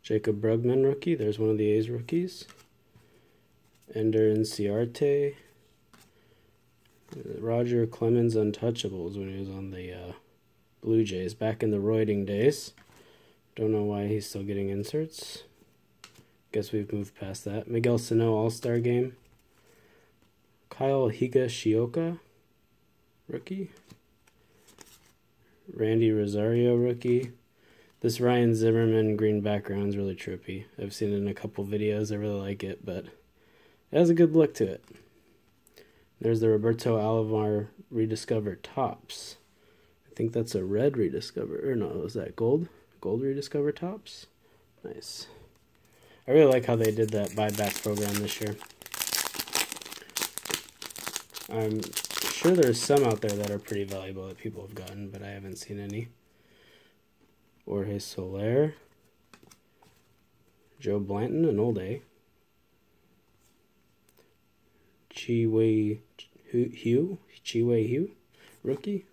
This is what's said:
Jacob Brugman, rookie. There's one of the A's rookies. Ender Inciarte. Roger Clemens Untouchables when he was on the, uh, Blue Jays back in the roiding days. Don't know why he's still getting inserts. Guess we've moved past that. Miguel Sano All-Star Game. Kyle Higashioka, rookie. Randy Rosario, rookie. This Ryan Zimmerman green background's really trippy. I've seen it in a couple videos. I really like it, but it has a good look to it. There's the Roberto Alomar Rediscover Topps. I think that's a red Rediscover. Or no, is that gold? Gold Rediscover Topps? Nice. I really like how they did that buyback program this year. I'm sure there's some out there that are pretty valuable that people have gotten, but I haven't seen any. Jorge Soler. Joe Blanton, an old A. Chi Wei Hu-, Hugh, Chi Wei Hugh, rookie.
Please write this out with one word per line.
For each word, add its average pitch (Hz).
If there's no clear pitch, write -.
Jacob 107
Brugman, 120
rookie. 139
There's 107
one 110
of 107
the 104
A's 110
rookies. 165
Ender 110
Inciarte. 120
Roger 117
Clemens 117
Untouchables 104
when 95
he 98
was 98
on 95
the, 90
uh, 92
Blue 113
Jays 92
back 110
in 107
the 101
roiding 104
days. 110
Don't 110
know 107
why 104
he's 104
still 98
getting 101
inserts. 107
Guess 107
we've 104
moved 101
past 95
that. 104
Miguel 117
Sano 113
All-Star 117
Game. 123
Kyle 135
Higashioka, 123
rookie. 190
Randy 113
Rosario, 110
rookie. 123
This 113
Ryan 120
Zimmerman 110
green 107
background's 101
really 98
trippy. 95
I've 101
seen 104
it -
in 101
a 98
couple 104
videos. 107
I 101
really 104
like 98
it, -
but 190
it -
has 170
a 170
good 165
look 156
to 110
it. 95
There's 113
the 113
Roberto 110
Alomar 107
Rediscover 110
Topps. -
I -
think 117
that's 113
a 95
red 117
Rediscover. -
Or -
no, 92
is 104
that -
gold? 143
Gold 110
Rediscover 143
Topps? -
Nice. -
I 127
really 143
like 123
how 120
they 110
did 110
that 104
buyback 104
program 104
this 104
year. 104
I'm 110
sure 170
there's 131
some 143
out 110
there 104
that 101
are 101
pretty 101
valuable 95
that 92
people 104
have 104
gotten, 98
but 98
I 101
haven't 98
seen 101
any. 107
Jorge 101
Soler. 107
Joe 101
Blanton, 104
an 113
old 110
A. 98
Chi 117
Wei 107
Hu-, 123
Hugh, 156
Chi 117
Wei 117
Hugh, 151
rookie. 190